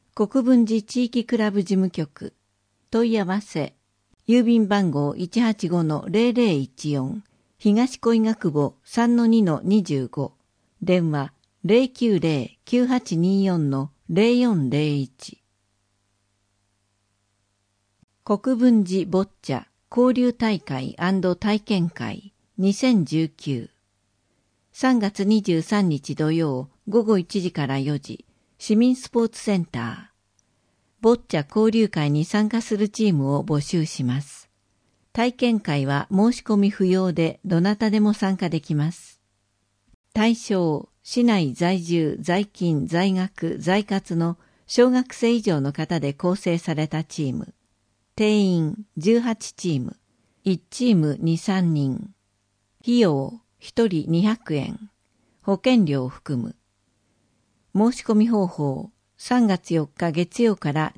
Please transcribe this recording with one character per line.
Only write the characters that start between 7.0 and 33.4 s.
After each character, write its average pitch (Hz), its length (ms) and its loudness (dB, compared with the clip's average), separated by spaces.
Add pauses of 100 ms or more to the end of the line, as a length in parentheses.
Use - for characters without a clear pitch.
東 220 360 2
恋 226 240 2
ヶ 220 140 0
久 180 140 -2
保 147 340 -2
三 233 320 0
の 233 100 2
二 226 160 4
の 165 200 0
二 202 200 2
十 135 280 -4
五。 139 220 -6 (480)
電 175 300 0
話、 143 240 -4 (280)
零 240 280 4
九 220 280 0
零 147 460 -2
九 247 220 2
八 247 320 -2
二 190 260 2
四 170 240 0
の 135 220 -4 (180)
零 226 320 2
四 175 300 2
零 147 280 0
一。 - 440 -10 (2750)
国 226 320 -2
分 233 260 6
寺 185 220 -2
ボ 185 200 0
ッ - 40 -6 (140)
チ - 100 -6
ャ - 140 -6 (280)
交 247 200 4
流 247 180 2
大 220 260 -2
会 131 400 -8
ア 180 120 -2
ン 190 100 0
ド 175 160 0
体 208 240 -2
験 180 300 -2
会 117 420 -12 (240)
二 196 160 2
千 226 320 2
十 160 240 -2
九。 131 400 -8 (1040)
三 254 260 2
月 202 280 -2
二 214 160 4
十 170 180 0
三 196 300 0
日 147 240 -4
土 156 180 0
曜 143 380 -2 (180)
午 214 160 2
後 214 140 2
一 180 240 -4
時 175 100 -4
か 147 140 -4
ら 135 120 -2
四 143 220 -4
時、 - 240 -16 (320)
市 - 180 -4
民 247 220 4
ス - 140 -18
ポ 233 140 0
ー 226 40 -2
ツ - 100 -14
セ 202 200 -2
ン 170 80 -2
タ - 440 -10 (880)
ー。 - 40 -8
ボ 233 140 4
ッ - 20 -20
チ - 180 -6
ャ 147 100 0
交 220 240 2
流 214 200 2
会 147 200 0
に 151 140 0
参 214 240 0
加 233 140 -2
す - 160 -6
る 208 100 0
チ 214 200 -2
ー 180 60 2
ム 139 220 0
を 143 80 -4